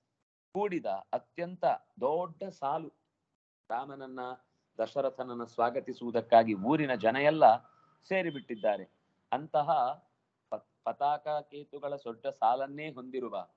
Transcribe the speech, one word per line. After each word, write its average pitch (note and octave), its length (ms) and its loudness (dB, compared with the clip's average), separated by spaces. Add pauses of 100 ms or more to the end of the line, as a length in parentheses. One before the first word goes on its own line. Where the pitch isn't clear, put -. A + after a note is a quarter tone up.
(540)
ಕೂಡಿದ F3+ 320 -2
ಅತ್ಯಂತ E3 800 -6 (360)
ದೊಡ್ಡ E3 440 -2
ಸಾಲು D#3+ 440 -6 (800)
ರಾಮನನ್ನ, C3 500 -8 (580)
ದಶರಥನನ್ನ B2+ 680 -4
ಸ್ವಾಗತಿಸುವುದಕ್ಕಾಗಿ A#2 1080 2
ಊರಿನ C3 400 0
ಜನ A2 220 2
ಎಲ್ಲ C#3+ 400 8 (520)
ಸೇರಿಬಿಟ್ಟಿದ್ದಾರೆ. A#2 800 -2 (420)
ಅಂತಹ D3 360 0 (840)
ಪ-, G#2+ 160 -8 (180)
ಪತಾಕ C#3+ 440 -2
ಕೇತುಗಳ C#3+ 680 -6
ದೊಡ್ಡ A#2 320 -10
ಸಾಲನ್ನೇ C#3 640 0
ಹೊಂದಿರುವ, B2 680 -6